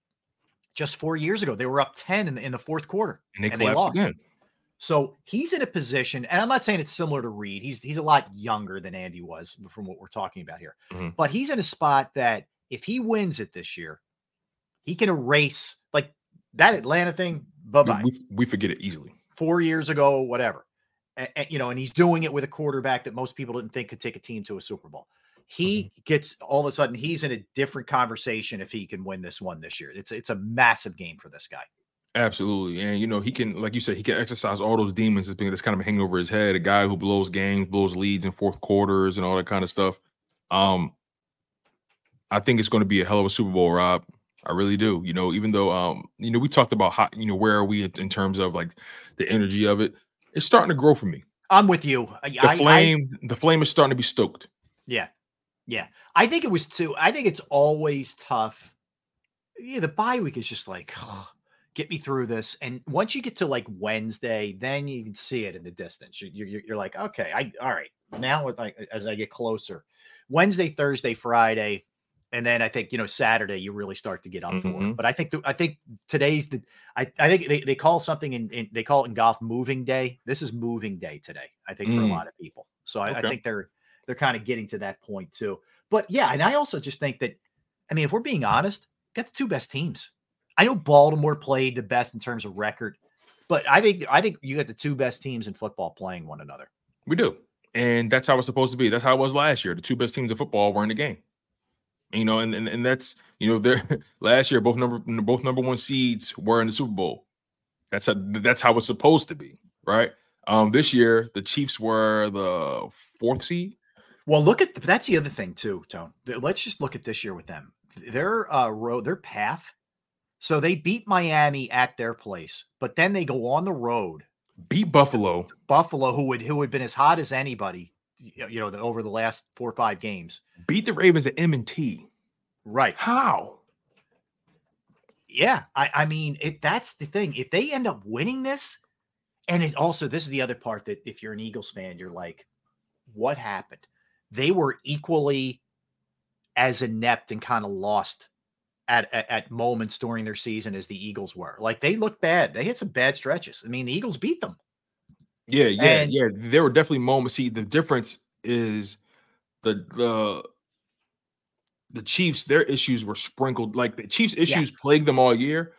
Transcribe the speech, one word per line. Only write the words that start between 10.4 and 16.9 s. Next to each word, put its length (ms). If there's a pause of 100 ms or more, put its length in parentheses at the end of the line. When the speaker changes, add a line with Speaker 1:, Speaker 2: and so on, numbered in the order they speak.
Speaker 1:
about 160
here. 160 (160)
Speaker 2:
Mm-hmm. 260
Speaker 1:
But 140
he's 180
in 100
a 40
spot 500
that 320 (240)
if 140
he 160
wins 400
it 140
this 240
year, 240 (800)
he 100
can 160
erase, 680 (160)
like, 200 (420)
that 200
Atlanta 380